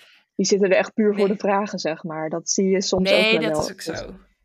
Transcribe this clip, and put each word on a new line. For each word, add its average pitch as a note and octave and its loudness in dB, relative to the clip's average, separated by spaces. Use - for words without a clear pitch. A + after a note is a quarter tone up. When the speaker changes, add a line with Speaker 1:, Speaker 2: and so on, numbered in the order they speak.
Speaker 1:
die G3 0
zitten G3 2
er F#3 4
echt G3 0
puur G#3+ 2
voor G3+ 2
Speaker 2:
Nee. - -
Speaker 1:
de G3 -2
vragen", G3+ -2
zeg D#3+ -6
maar. D#3 -6
Dat E3 -6
zie G3 0
je F#3 2
soms F#3 0
ook G#3 4
Speaker 2:
Nee, G#3+ 4
Speaker 1:
wel A3 2
Speaker 2:
dat - -2
Speaker 1:
wel. D3+ -2
Speaker 2:
is - -10
ook - -16
Speaker 1:
Dus D#3 -8
Speaker 2:
zo. G2+ -14